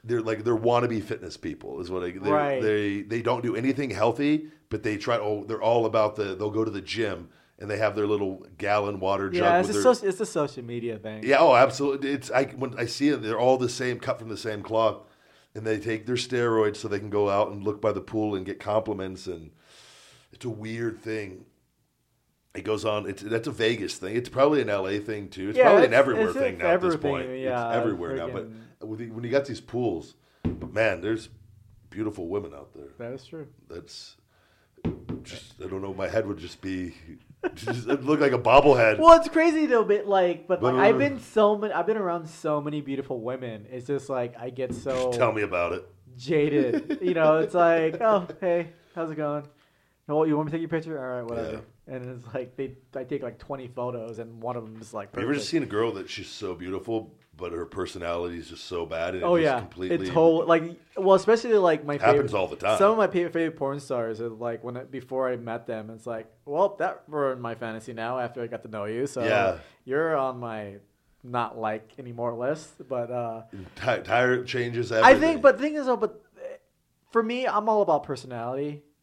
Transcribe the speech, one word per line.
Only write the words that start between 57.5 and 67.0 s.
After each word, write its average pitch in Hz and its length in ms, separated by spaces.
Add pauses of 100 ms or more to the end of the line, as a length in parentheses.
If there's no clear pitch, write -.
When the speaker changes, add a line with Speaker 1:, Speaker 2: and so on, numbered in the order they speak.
Speaker 1:
her 85 140
personality 87 720
is 80 100
just 82 160
so 85 220
bad? 82 280
And 90 80
Speaker 2:
Oh, 175 120
Speaker 1:
it 165 80
just 147 100
Speaker 2:
yeah. 123 80
Speaker 1:
completely 95 380
Speaker 2:
It's 92 100
whole, 165 380
like, 165 160 (340)
well, 190 180
especially, 220 440
like, 160 260
my 143 140
Speaker 1:
Happens 123 320
Speaker 2:
favorite, 101 100
Speaker 1:
all 90 60
the - 100
time. 104 220
Speaker 2:
some 202 140
of 226 40
my 208 100
pa-, 175 240
favorite 165 280
porn 139 220
stars 117 420
are, 117 80
like, 113 340
when 123 140
I, 131 60
before 131 460
I 123 60
met 117 300
them, 110 240
it's 113 160
like, 113 200 (200)
"Well, 185 320
that 185 280